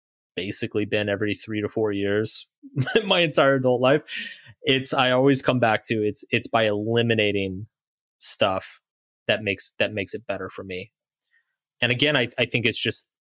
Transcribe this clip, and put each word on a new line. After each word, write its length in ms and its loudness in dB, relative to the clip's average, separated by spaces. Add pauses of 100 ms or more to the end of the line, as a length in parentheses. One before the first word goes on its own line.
(340)
basically 500 -4
been 240 -2
every 260 -2
three 280 -8
to 80 -2
four 200 -2
years, 560 -2 (280)
<laughs> 320 0
my 140 2
entire 340 4
adult 260 2
life, 220 4 (580)
it's, 320 0
I 200 2
always 280 4
come 180 2
back 280 2
to 200 0
it's, 240 -4
it's 160 0
by 200 2
eliminating 1000 0 (500)
stuff 640 -2 (460)
that 160 0
makes, 360 -4
that 160 -2
makes 180 -4
it 140 -10
better 240 -6
for 120 -14
me. 300 -10 (880)
And 100 2
again, 260 2
I, 120 0 (100)
I 60 2
think 220 -2
it's 140 -2
just, 280 -4 (140)